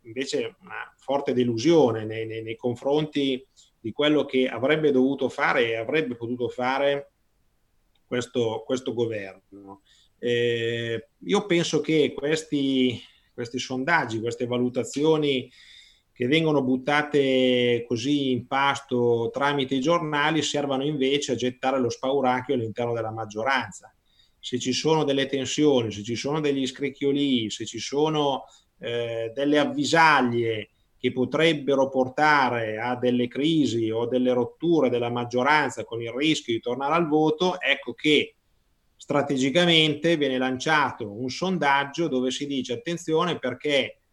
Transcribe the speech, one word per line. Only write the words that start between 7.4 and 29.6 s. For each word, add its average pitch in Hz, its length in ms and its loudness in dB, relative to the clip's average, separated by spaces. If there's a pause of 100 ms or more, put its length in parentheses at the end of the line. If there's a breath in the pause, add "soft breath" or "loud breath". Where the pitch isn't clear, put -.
questo, 120 580 -2
questo 127 300 -4
governo. 101 880 -8 (360 soft breath)
Eh, 117 880 -2 (100)
io - 280 -2
penso 165 340 2
che 147 340 2
questi, 135 840 0 (340 loud breath)
questi 123 240 -8
sondaggi, 131 640 0
queste 117 260 -4
valutazioni 127 1040 0 (600 loud breath)
che - 160 -4
vengono 151 360 2
buttate 131 1200 2
così 135 440 -2
in 123 160 -2
pasto 123 840 0
tramite 139 440 0
i 135 60 0
giornali 151 600 0
servano 139 420 -2
invece 143 500 0
a 120 40 -2
gettare 131 420 -2
lo 123 120 0
spauracchio 127 640 0
all'interno 120 400 -4
della 110 160 -4
maggioranza. 113 840 -4 (460 soft breath)
Se - 180 -6
ci 127 140 -4
sono 151 320 2
delle 135 220 0
tensioni, 131 680 2
se 104 100 -8
ci 113 140 -6
sono 151 240 -4
degli 139 260 0
scricchiolii, 139 840 -2
se 110 160 -8
ci 113 120 -10
sono, 147 680 0 (320 loud breath)
eh, 117 560 -4
delle 147 240 2
avvisaglie 127 1120 2 (260)